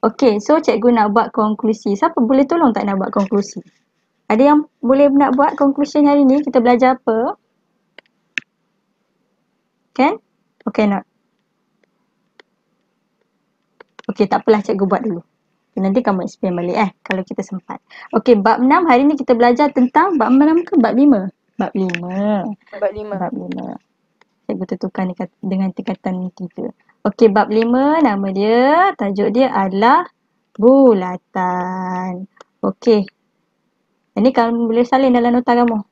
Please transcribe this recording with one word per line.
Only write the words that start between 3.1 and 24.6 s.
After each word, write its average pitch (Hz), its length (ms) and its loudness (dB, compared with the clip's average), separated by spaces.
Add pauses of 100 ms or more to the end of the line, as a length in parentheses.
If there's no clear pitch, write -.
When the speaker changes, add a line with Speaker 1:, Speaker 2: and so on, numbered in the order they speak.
Speaker 1:
konklusi? 202 500 -4 (640)
Ada 220 160 2 (120)
yang 302 40 4 (240)
boleh 269 280 4
nak 277 280 2
buat 294 160 2
conclusion 285 520 0
hari 285 200 4
ni? 277 160 2
Kita 262 160 0
belajar 247 400 2
apa? 240 400 -4 (2500)
Can? 320 240 0 (480)
Or 208 80 -6
cannot? 202 320 -2 (3000)
Okey, 202 160 0
tak - 160 -2
apalah, 214 160 2
cikgu 196 240 -4
buat 185 240 -2
dulu. 170 160 -6 (560)
Nanti 196 260 0
kamu 196 220 -2
explain - 260 -6
balik, 175 240 -4
eh, 208 140 -2 (100)
kalau 190 220 -6
kita - 180 -10
sempat. - 380 -12 (320)
Okey, 233 260 4
bab 220 240 0
enam, 311 240 2
hari 277 220 4
ni 302 80 2
kita 262 180 -8
belajar 240 380 2
tentang 302 480 0
bab 220 100 0
enam 302 380 4
ke - 100 -4
bab 240 160 2
lima? 233 380 2 (240)
Bab - 180 -4
lima. 185 680 -4 (320)
Speaker 2:
Bab 196 160 -4
lima. 214 240 -12
Speaker 1:
Bab 180 180 -6
lima. 180 460 -12 (640)
Cikgu 185 220 -8 (100)